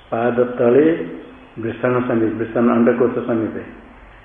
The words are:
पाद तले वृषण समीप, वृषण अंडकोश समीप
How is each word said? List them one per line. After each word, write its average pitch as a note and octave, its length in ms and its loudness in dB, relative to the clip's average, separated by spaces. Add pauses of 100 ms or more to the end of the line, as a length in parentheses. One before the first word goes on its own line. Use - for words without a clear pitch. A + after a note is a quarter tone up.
(100)
पाद A#2+ 300 -2
तले B2 520 4 (680)
वृषण B2 460 -2
समीप, A2+ 260 0
वृषण A#2 340 0
अंडकोश A#2+ 580 2
समीप A2 380 -4 (600)